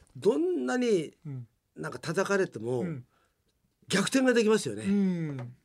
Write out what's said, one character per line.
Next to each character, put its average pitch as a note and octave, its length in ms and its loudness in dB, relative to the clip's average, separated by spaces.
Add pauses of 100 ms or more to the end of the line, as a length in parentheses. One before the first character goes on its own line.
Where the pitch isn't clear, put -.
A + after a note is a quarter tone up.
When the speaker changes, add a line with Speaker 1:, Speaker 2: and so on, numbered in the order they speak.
(160)
Speaker 1:
ど G3 220 4
ん D#4+ 280 0
な B3+ 100 0
に A3 380 2 (120)
Speaker 2:
う - 40 -10
ん。 B2+ 180 -10 (280)
Speaker 1:
な D#3 120 -8
ん C3 40 -10
か A#2+ 60 -12
叩 F3 280 -2
か G3 100 2
れ F#3+ 100 2
て - 140 -10
も、 A#2+ 200 -2
Speaker 2:
う - 40 -2
ん。 D3 200 -8 (840)
Speaker 1:
逆 F#3+ 160 0
転 C4 200 2
が B3+ 80 6
で A#3 120 4
き G#3+ 40 2
ま G#3+ 100 4
す - 100 -4
よ G#2 80 -6
ね。 - 80 -8
Speaker 2:
う G3 60 0
ん。 E3 640 -2 (100)